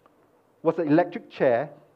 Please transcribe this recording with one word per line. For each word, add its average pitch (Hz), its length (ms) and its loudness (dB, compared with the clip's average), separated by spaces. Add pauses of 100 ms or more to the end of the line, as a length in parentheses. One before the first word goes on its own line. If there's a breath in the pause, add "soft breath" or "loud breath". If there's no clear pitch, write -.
(640)
was 160 160 -2
an 165 80 -2
electric 160 440 0
chair 139 400 0 (260)